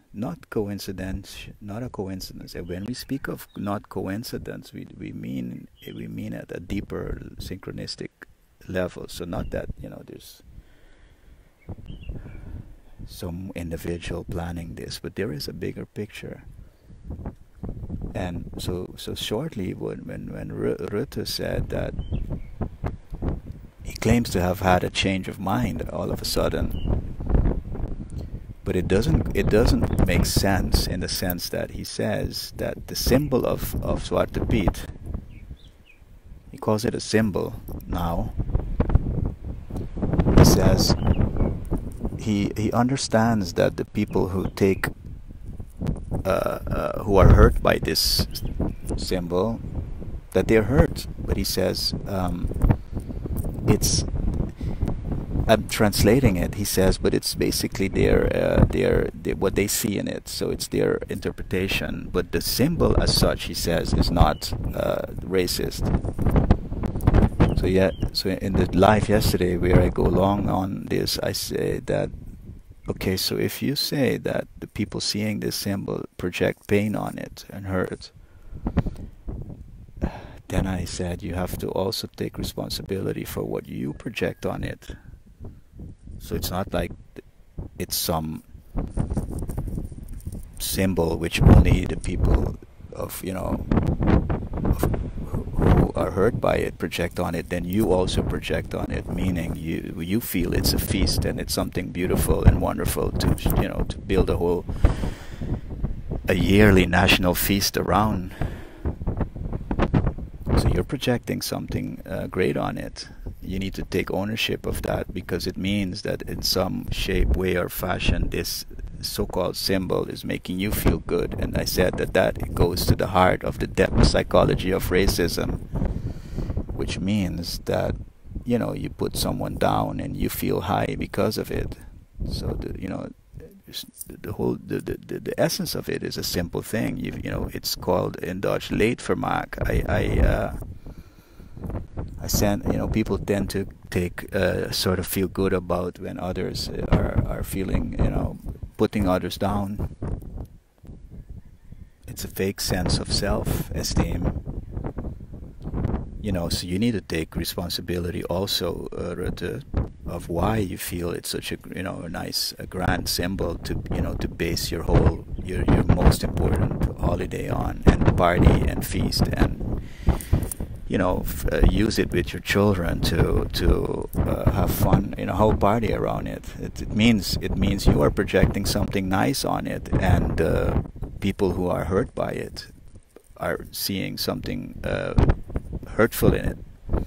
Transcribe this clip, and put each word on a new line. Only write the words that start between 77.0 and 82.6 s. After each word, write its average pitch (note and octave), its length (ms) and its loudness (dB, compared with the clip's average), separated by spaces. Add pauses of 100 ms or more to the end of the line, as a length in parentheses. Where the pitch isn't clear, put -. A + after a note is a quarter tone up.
it - 320 -12
and G2 160 -12
hurt, F#2+ 460 -4 (2250)
then F#2 200 0
I F#2 180 -2
said F2 380 -6
you F2+ 100 -6
have F2+ 240 -4
to - 120 -6
also - 460 -2
take A2 220 -6
responsibility - 880 -6